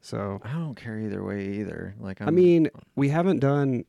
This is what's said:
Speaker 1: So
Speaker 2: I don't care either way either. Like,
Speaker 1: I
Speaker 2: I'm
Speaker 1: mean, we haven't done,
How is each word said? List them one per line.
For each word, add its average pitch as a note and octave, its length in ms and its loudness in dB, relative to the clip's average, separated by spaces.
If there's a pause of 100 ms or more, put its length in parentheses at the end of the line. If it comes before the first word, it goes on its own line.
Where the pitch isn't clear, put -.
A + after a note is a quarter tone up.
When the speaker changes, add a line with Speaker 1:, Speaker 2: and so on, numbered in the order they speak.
Speaker 1:
So G2+ 440 -8
Speaker 2:
I A2+ 80 -8
don't D#3 240 -6
care A2 240 -10
either G2 240 -6
way G2 200 -6 (140)
either. F#2 400 -8
Like, F#2+ 240 -10
Speaker 1:
I G#2 40 -6
Speaker 2:
I'm D#3 100 2
Speaker 1:
mean, E3+ 320 6 (260)
we C#3 140 2
haven't E3+ 320 2
done, C3+ 480 2